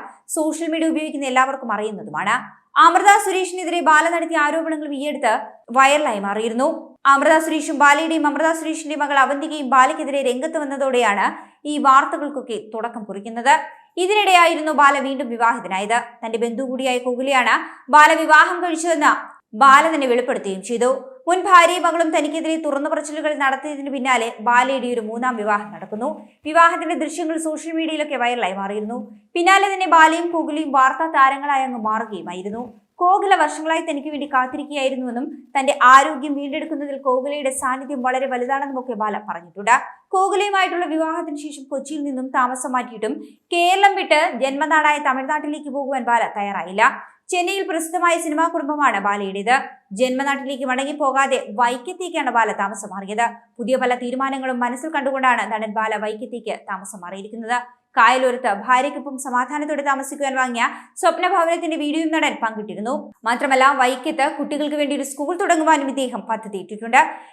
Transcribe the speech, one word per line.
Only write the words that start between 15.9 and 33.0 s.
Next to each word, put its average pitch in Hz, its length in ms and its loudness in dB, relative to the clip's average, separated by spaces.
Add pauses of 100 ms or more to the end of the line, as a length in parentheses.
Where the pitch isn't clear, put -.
തന്റെ 226 120 -4
ബന്ധു 233 260 -4
കൂടിയായ 254 340 -2
കോഹ്ലിയാണ് 247 580 2 (360)
ബാല 302 220 10
വിവാഹം 320 500 6
കഴിച്ചതെന്ന് 320 480 2 (460)
ബാല 269 260 8 (100)
തന്നെ 277 140 0
വെളിപ്പെടുത്തുകയും 233 600 -2
ചെയ്തു. 240 200 2 (380)
മുൻ 359 140 2
ഭാര്യയും 349 420 6
മകളും 330 340 2
തനിക്കെതിരെ 320 380 -2
തുറന്നു 294 340 -4
പറച്ചിലുകൾ 302 440 -4 (100)
നടത്തിയതിനു 277 460 -2
പിന്നാലെ 247 440 0 (140)
ബാലയുടെ 247 400 2
ഒരു 240 140 -2
മൂന്നാം 233 340 -4
വിവാഹം 208 400 -2
നടക്കുന്നു. 214 340 -8 (360)
വിവാഹത്തിന്റെ 330 500 2
ദൃശ്യങ്ങൾ 311 420 -4
സോഷ്യൽ 320 340 -6
മീഡിയയിലൊക്കെ 311 440 -4
വൈറലായി 240 380 0
മാറിയിരുന്നു. 208 440 -6 (360)
പിന്നാലെ 392 400 4
തന്നെ 370 140 -2
ബാലയും 330 440 6
കോഹ്ലിയും 302 400 -4
വാർത്താ 262 440 2
താരങ്ങളായി 277 480 2
അങ്ങ് 247 240 -6
മാറുകയുമായിരുന്നു. 214 920 -6 (140)
കോഹ്ലി 381 400 2